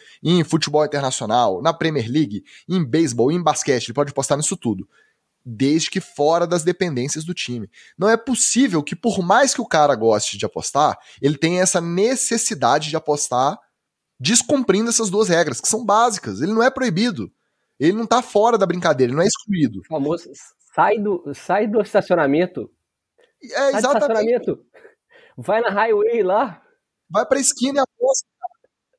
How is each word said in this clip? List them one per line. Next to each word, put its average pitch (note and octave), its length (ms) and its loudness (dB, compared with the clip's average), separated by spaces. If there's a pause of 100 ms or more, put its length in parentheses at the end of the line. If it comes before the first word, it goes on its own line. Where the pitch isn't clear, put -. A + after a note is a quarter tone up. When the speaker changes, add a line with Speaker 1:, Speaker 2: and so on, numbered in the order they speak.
(220)
Speaker 1:
em E3+ 200 2
futebol D3+ 420 0
internacional, A#2+ 760 0
na D#3+ 120 0
Premier D3+ 380 -2
League, A#2+ 340 -2 (240)
em F3+ 140 0
beisebol, B2+ 480 2
em F3 120 -2
basquete. C#3 440 0
Ele A#2 80 -12
pode C#3+ 160 -2
apostar C#3 280 -2
nisso D3+ 180 -4
tudo. G#2 320 -4 (560)
Desde C3+ 460 0
que F#3+ 100 -4
fora E3 460 0
das E3+ 180 -2
dependências D#3 600 -2
do F3 100 -8
time. A#2 360 -10 (260)
Não F#3 120 0
é A3+ 80 4
possível A3+ 640 0
que, D#3+ 140 -8
por G3 260 -2
mais A3 320 4
que - 60 -8
o A3+ 60 -4
cara D3 280 4
goste A2 420 0
de G2+ 80 -8
apostar, - 540 -2 (220)
ele C#3+ 180 0
tenha F3+ 240 0
essa F#3 180 0
necessidade E3+ 1080 0
de D3+ 80 -4
apostar D3 640 -2 (600)
descumprindo A3+ 720 0
essas A3 220 -2
duas G3+ 180 0
regras, E3 320 0
que - 80 -4
são A#3+ 160 -2
básicas. G3+ 560 0
Ele E3+ 140 -2
não A3 80 2
é B3+ 80 4
proibido. G#3 600 -2 (480)
Ele D#3 140 2
não A3 140 -2
tá A#3+ 160 2
fora A3+ 340 2
da G3 80 4
brincadeira, E3 460 2
ele C3 60 -2
não D#3+ 60 2
é F#3+ 40 4
excluído. D3+ 540 -2
Speaker 2:
O - 60 -20
famoso, D#3 440 -4 (440)
"Sai G3 240 2
do, G3+ 240 -2 (120)
sai G3+ 340 -2
do G#3 140 0
estacionamento." E3+ 880 0 (720)
Speaker 1:
É, B3 60 -20
Speaker 2:
Sai C#4 240 0
do - 60 0
Speaker 1:
exatamente. C#4 260 2
Speaker 2:
estacionamento. A3+ 540 0 (800)
Vai F#3+ 220 0
na A#3 80 0
highway G#3+ 540 2
lá. G3 400 0 (460)
Speaker 1:
Vai G#3 180 0
pra C#4 120 -4
esquina C#4 400 -2
e C#4 40 2
aposta. - 440 -2 (720)